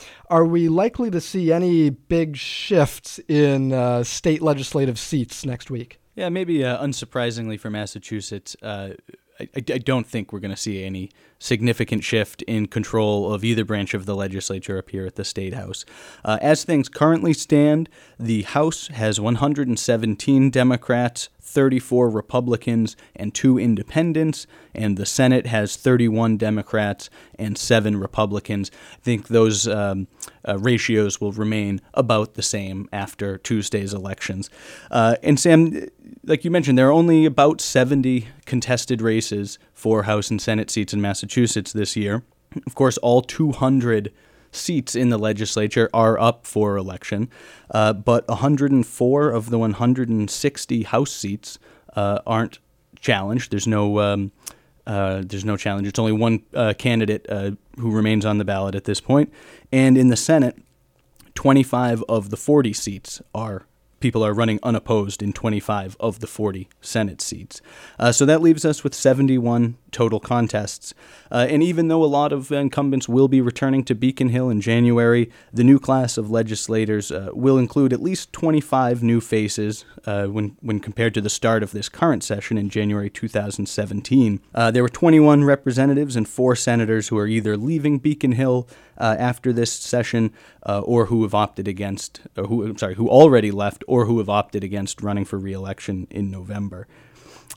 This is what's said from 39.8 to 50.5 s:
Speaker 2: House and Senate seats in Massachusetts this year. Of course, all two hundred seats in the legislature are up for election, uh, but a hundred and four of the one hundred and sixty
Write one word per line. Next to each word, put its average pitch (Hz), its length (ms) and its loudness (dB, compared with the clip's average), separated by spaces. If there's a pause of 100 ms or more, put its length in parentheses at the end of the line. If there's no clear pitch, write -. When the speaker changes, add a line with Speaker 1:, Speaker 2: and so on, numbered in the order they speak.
Speaker 2:
House 104 280 0
and 107 100 -2
Senate 107 280 -4
seats - 240 -4
in 104 80 -2
Massachusetts 101 720 -2
this 104 240 -4
year. 104 260 -4 (420)
Of - 100 -12
course, 131 240 2
all 123 220 4
two 156 300 -2
hundred 120 640 0 (380)
seats - 440 -4
in 123 140 2
the 117 80 2
legislature 107 760 0
are 113 260 4
up 117 260 0
for 104 320 -2
election, 98 500 -6 (440)
uh, 107 200 2
but 117 380 0
a 117 60 -2
hundred 139 360 2
and 131 140 4
four 143 440 0
of 117 200 -2
the 117 80 0
one 110 160 0
hundred 120 360 0
and 107 200 0
sixty - 540 -4